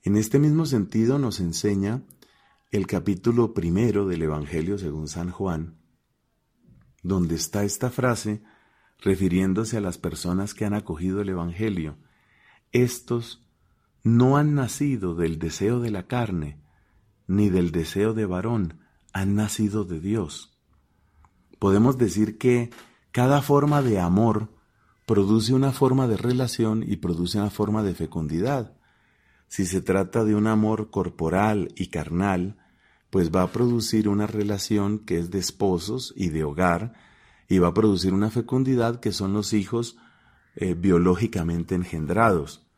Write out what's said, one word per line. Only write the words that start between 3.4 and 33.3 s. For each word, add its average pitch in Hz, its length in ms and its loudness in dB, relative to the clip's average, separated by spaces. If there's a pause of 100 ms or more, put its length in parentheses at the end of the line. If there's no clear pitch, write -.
primero 101 540 0
del 85 160 -2
Evangelio 80 560 -4
según 78 300 -8
San 85 220 -8
Juan, 82 460 -6 (1300)
donde 87 320 0
está 101 300 -4
esta 120 260 -4
frase 110 520 -2 (580)
refiriéndose 95 760 0
a 107 40 -2
las 90 180 -6
personas 87 560 -4
que 107 100 -6
han 101 80 -2
acogido 95 480 -4
el 98 80 -4
Evangelio: 87 720 -4 (720)
"Estos 123 720 -2 (640)
no 123 320 6
han 147 200 2
nacido 120 580 -2
del 82 240 0
deseo 98 400 -2
de 120 120 -2
la 95 180 -6
carne, 90 520 -4 (680)
ni 101 220 4
del 90 200 2
deseo 98 440 -2
de 110 120 -2
varón, 95 540 -2 (320)
han 98 240 0
nacido 107 480 -2
de 87 160 -8
Dios". 104 480 -6 (1120)
Podemos 107 380 4
decir 104 400 2
que 120 320 2 (420)
cada 135 300 4
forma 147 380 4
de 113 200 2
amor 104 480 2 (580)
produce 110 480 2
una 135 160 2
forma 131 380 2
de 107 80 0
relación 117 680 0
y 104 120 -4
produce 87 420 -2
una 104 120 0
forma 107 340 -2
de 92 100 -2
fecundidad. 85 840 -4 (680)
Si 98 200 -4
se 90 140 -2
trata 95 440 0
de 107 100 2
un 107 140 2
amor 107 420 0
corporal 92 880 -2
y 92 100 -6
carnal, 90 720 -4 (520)
pues 87 200 2